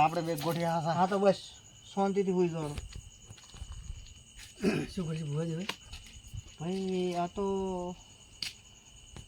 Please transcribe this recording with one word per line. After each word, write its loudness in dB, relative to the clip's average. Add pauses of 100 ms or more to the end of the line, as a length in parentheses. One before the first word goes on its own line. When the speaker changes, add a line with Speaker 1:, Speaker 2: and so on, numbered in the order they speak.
Speaker 1:
આપણે 4
બે 0
ગોઠી, 0
હા, 2
હા. 2
Speaker 2:
હા, 4
તો 2
બસ 8 (540)
શાંતિથી 2
હોઈ 6
જવાનું. -4 (2000)
Speaker 3:
શું -4
કરશે -4
ભૂવા -2
જેવો? -4 (960)
Speaker 2:
ભાઈ, 0
આ 0
તો -4 (1800)